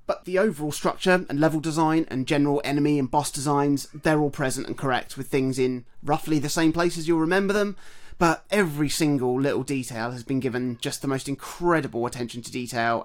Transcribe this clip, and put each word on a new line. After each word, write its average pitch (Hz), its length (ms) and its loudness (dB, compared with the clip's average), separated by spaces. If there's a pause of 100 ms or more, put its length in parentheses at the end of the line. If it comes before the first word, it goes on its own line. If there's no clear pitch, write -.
But - 180 -4
the 185 140 0
overall 151 320 0
structure 185 580 2
and 139 100 0
level 156 200 4
design 160 500 2
and 127 180 -2
general 143 360 2
enemy 147 340 2
and 131 140 0
boss 147 200 2
designs, 143 640 2
they're 156 260 2
all 147 120 2
present 135 340 -2
and - 100 -6
correct, 131 400 -2
with 135 120 -8
things 131 320 0
in 127 260 0 (180)
roughly 151 360 0
the 143 100 -2
same 160 240 4
places 165 340 0
you'll 165 120 2
remember 190 340 2
them. 208 220 0 (420)
But 165 320 2
every 156 400 2
single 131 500 2
little 135 240 0
detail 123 480 -4
has 123 120 -10
been 135 160 -2
given 123 420 -2
just - 220 -6
the 139 40 -6
most 135 220 -2
incredible 139 760 -2
attention 120 360 -8
to - 80 -14
detail 117 540 -2